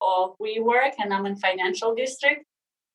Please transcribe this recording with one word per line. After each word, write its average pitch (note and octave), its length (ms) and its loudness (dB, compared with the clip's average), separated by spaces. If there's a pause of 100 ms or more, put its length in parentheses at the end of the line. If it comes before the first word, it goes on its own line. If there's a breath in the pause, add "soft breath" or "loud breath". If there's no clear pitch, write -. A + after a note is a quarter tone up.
of F#3 380 2
WeWork, A3+ 600 2
and G3+ 120 -2
I'm G3 140 0
in G3+ 120 -4
financial F#3 580 0
district. C4 480 0 (520)